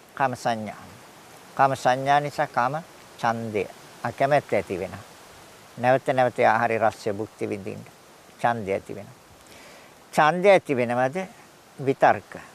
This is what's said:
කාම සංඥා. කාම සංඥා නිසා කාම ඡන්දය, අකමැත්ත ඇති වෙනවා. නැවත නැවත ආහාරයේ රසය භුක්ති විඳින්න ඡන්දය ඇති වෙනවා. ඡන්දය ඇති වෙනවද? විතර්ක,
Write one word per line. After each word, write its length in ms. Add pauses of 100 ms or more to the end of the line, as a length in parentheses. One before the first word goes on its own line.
(120)
කාම 240
සංඥා. 460 (680)
කාම 220
සංඥා 460
නිසා 280
කාම 360 (320)
ඡන්දය, 480 (380)
අකමැත්ත 520
ඇති 260
වෙනවා. 260 (720)
නැවත 320
නැවත 340
ආහාරයේ 380
රසය 340
භුක්ති 360
විඳින්න 360 (500)
ඡන්දය 380
ඇති 220
වෙනවා. 220 (960)
ඡන්දය 360
ඇති 260
වෙනවද? 420 (600)
විතර්ක, 580 (180)